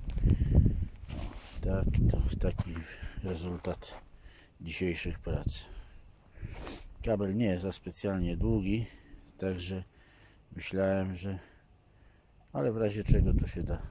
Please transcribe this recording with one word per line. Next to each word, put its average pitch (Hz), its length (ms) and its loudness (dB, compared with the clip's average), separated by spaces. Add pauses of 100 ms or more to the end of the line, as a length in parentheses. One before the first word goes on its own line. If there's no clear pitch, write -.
(1080)
O, - 560 -8
tak, 95 200 2 (260)
to - 300 2
taki 90 340 -2 (500)
rezultat 87 800 -6 (580)
dzisiejszych 85 580 -4
prac. - 480 -2 (1400)
Kabel 101 320 2
nie 117 100 4
jest 90 160 2
za 92 100 -2
specjalnie 90 640 -2
długi, 110 500 2 (520)
także 92 460 -4 (720)
myślałem, 95 580 0
że, 92 240 -4 (1120)
ale 139 200 0
w 110 40 -2
razie 107 280 0
czego - 300 6
to - 120 2
się - 160 -4
da 82 160 -2 (120)